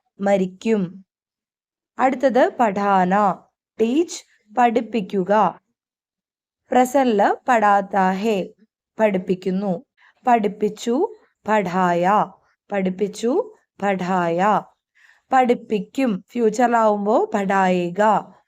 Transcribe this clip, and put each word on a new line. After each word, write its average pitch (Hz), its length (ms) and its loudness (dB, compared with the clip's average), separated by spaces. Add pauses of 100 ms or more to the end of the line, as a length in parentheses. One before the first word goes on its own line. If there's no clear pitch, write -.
(200)
മരിക്കും. 196 840 -2 (920)
അടുത്തത് 262 520 2 (100)
പഠാന, 196 760 2 (460)
ടീച്ച്, 254 440 -2 (340)
പഠിപ്പിക്കുക. 214 1040 0 (1080)
പ്രസന്റിൽ 254 680 2 (120)
പഠാത്താ 202 640 2
ഹേ, 196 360 -2 (520)
പഠിപ്പിക്കുന്നു. 190 840 -2 (420)
പഠിപ്പിച്ചു, 233 880 -2 (340)
പഠായ. 185 840 0 (400)
പഠിപ്പിച്ചു, 202 800 -4 (300)
പഠായ. 185 800 0 (720)
പഠിപ്പിക്കും. 247 960 0
ഫ്യൂച്ചറിലാവുമ്പോ 226 1080 0
പഠായേഗ, 190 680 0 (460)